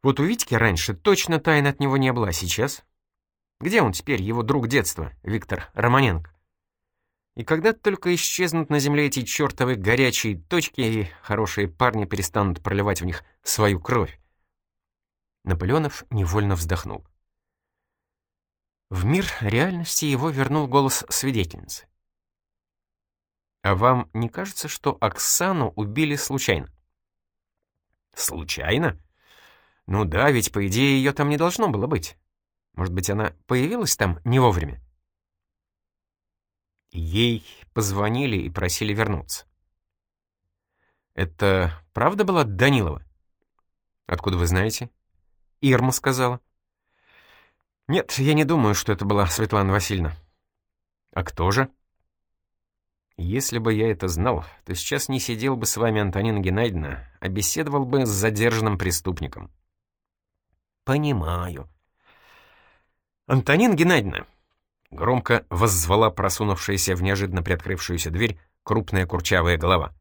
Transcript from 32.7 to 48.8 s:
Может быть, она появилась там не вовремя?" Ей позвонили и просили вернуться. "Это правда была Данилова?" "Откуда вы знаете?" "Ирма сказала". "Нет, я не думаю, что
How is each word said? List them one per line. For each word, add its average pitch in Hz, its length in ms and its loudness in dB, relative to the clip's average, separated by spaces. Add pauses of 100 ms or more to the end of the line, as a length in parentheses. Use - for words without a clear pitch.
Может 90 200 -4
быть, 92 160 -4
она 104 240 -2 (140)
появилась 175 480 0
там 87 300 0
не 123 140 4
вовремя?" 85 420 2 (2000)
Ей 101 540 0 (280)
позвонили 107 600 0
и 87 140 -2
просили 98 440 -2
вернуться. 104 520 -4 (1700)
"Это 90 680 0 (120)
правда 190 320 2
была 180 180 4
Данилова?" 104 600 2 (1040)
"Откуда 90 300 -2
вы 87 80 2
знаете?" 98 440 0 (720)
"Ирма 127 300 4
сказала". 127 500 -2 (1500)
"Нет, - 320 -2
я 143 140 4
не 151 100 4
думаю, 135 320 4
что - 160 -2